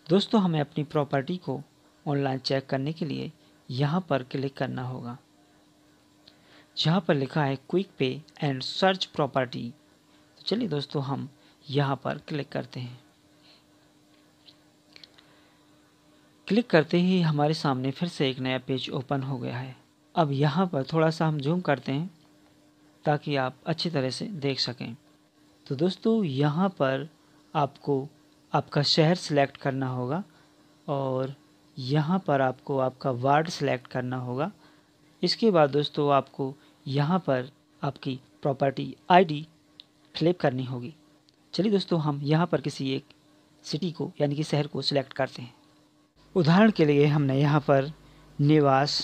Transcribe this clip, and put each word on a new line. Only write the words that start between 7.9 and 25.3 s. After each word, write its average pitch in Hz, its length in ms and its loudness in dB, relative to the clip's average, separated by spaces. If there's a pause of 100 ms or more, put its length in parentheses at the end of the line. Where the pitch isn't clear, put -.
Pay 131 160 0 (280)
and 135 220 -2
Search - 460 0
Property। 131 540 -4 (760)
तो - 80 -20
चलिए 226 220 -2
दोस्तों 147 360 -4
हम 127 240 -6 (380)
यहाँ 139 300 0
पर 135 220 -6 (100)
क्लिक 143 220 -6
करते 131 300 -8
हैं। 123 200 -12 (3500)
क्लिक 226 220 2
करते 165 300 4
ही 180 220 4
हमारे 151 340 2
सामने 135 360 0
फिर 175 180 -6
से 143 200 0
एक 127 100 -4
नया 131 200 -2
पेज 127 320 -6
ओपन 135 320 -4
हो 135 160 -4
गया 123 180 -6
है। 131 180 -10 (400)
अब 160 180 0
यहाँ 147 340 2
पर 151 160 -2
थोड़ा 160 260 2
सा 160 180 0
हम 151 120 0
जूम 160 220 -2
करते 139 300 -2
हैं 156 180 -4 (960)
ताकि 147 320 0
आप 131 280 -2
अच्छी 165 240 -2
तरह 135 200 0
से 123 160 -8
देख 139 340 -4
सकें। 123 360 -6 (720)